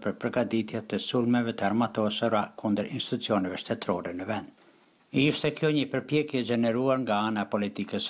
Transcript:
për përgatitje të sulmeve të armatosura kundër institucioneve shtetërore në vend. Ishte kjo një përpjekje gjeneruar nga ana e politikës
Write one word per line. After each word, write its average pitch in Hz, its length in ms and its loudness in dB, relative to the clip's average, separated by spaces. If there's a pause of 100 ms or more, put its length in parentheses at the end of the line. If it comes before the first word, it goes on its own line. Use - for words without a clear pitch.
për 101 180 -2
përgatitje 113 600 0 (100)
të 101 80 0
sulmeve 120 560 2
të 101 140 -2
armatosura 110 720 2 (180)
kundër 104 320 0
institucioneve 95 680 -2
shtetërore 87 560 -4
në 92 140 -6
vend. 107 220 -4 (760)
Ishte 147 320 2
kjo 156 160 2
një 147 220 2
përpjekje 147 560 0
gjeneruar 120 500 2
nga 110 280 2
ana 104 180 0
e - 40 -8
politikës 101 600 -2